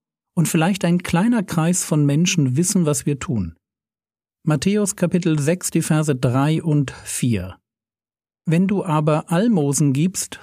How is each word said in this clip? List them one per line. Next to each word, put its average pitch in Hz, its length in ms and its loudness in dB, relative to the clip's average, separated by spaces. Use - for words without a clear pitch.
und 160 140 0
vielleicht 185 380 0
ein 175 180 2
kleiner 214 400 0
Kreis 175 400 0
von 151 200 0
Menschen 143 540 2
wissen, 175 300 0
was 147 180 -2
wir 147 140 -2
tun. 98 380 -6
Matthäus 196 520 0
Kapitel 170 420 0
sechs, 151 320 -2
die 165 140 0
Verse 156 320 0
drei 135 480 0
und 147 260 0
vier. - 680 -4
„Wenn 175 200 2
du 190 160 -2
aber 156 480 0
Almosen 160 600 2
gibst, 156 520 -2